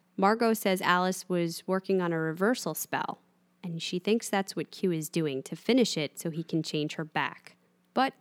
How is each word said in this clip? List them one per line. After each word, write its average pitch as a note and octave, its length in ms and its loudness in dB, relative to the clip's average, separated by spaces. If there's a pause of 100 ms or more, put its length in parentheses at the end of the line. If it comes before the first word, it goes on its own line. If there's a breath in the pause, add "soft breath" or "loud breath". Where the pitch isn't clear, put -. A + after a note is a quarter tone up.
(160)
Margot A3 380 4
says F#3+ 280 0
Alice F3+ 460 2
was E3+ 400 -2
working F#3 340 0
on E3+ 120 0
a D#3+ 60 0
reversal E3 540 0
spell, - 460 -6 (440)
and E3+ 180 -8
she - 180 -4
thinks A3 300 0
that's G3 260 -2
what - 160 -6
Q F#3+ 200 0
is D#3+ 180 -2
doing C#3+ 340 -2
to - 120 -10
finish - 420 2
it D3 220 -4
so E3+ 100 -4
he D#3+ 140 -4
can D#3+ 200 0
change D3+ 320 -4
her D#3+ 80 -6
back. - 520 -6 (380)
But C4 280 2